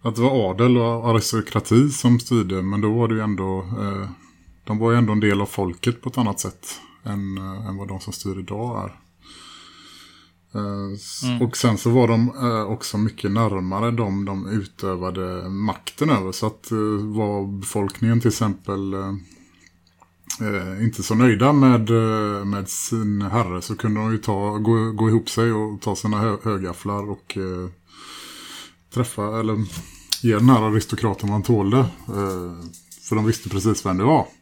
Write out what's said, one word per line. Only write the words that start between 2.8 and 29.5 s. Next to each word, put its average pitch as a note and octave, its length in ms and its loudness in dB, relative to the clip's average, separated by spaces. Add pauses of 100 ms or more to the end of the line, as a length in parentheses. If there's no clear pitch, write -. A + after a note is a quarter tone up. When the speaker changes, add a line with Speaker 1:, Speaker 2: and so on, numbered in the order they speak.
Speaker 1:
då G#2+ 120 2
var A#2 140 2
det A2+ 80 0
ju G#2+ 60 -2
ändå, F#2+ 380 -2
eh, G2 500 -6 (560)
de G#2+ 120 -2
var A2+ 140 2
ju A#2+ 60 6
ändå A2 160 4
en G#2+ 60 2
del G2+ 220 4
av G2+ 40 0
folket G2 560 -4
på C3 80 -6
ett - 80 -6
annat G#2+ 220 0
sätt - 400 -10 (240)
än, G2 340 -6
eh, F#2+ 300 -10
än G2 100 -8
vad G2 100 -10
de F#2+ 120 -8
som - 140 -10
styr F#2+ 260 -6
idag G#2 440 -6
är. F#2+ 120 -10 (1600)
Eh, G2+ 360 -6
s-, - 280 -12
Speaker 2:
Mm. B2 180 -2
Speaker 1:
och A#2+ 160 -2
sen A2+ 200 2
så A#2+ 120 0
var A#2+ 180 4
de, A2+ 220 4
eh, A#2 320 -2 (100)
också - 260 -6
mycket G#2 340 -2
närmare G2+ 600 0
de, G2 340 -2
de G2 240 -6
utövade F#2 1000 -4
makten G2+ 600 -2
över. F#2+ 220 2
Så A2 160 -4
att, - 240 -8
eh, A2 60 0 (400)
var G2+ 420 -2
befolkningen A2 640 0
till A#2+ 60 2
exempel, G2 680 -2
eh, G2 200 -6 (1300)
eh, G2 420 -4
inte A2+ 200 -2
så G#2+ 120 0
nöjda B2 380 6
med, B2+ 360 6
eh, A2 560 2
med G2+ 240 -4
sin G#2 520 -2
herre, F#2+ 400 0
så G#2 140 -6
kunde G#2+ 240 -2
de A2 120 0
ju A2 60 0
ta, G#2 400 -2
gå, A2+ 340 2
gå G#2+ 180 0
ihop A2+ 200 2
sig A2+ 220 2
och G#2+ 300 -2
ta G2+ 140 -2
sina G#2+ 240 -2
hö-, G#2+ 240 0
högafflar G2+ 680 -4
och, - 280 -10
eh, F2+ 320 -6 (1200)
träffa, A2+ 460 -2
eller A2 160 0 (680)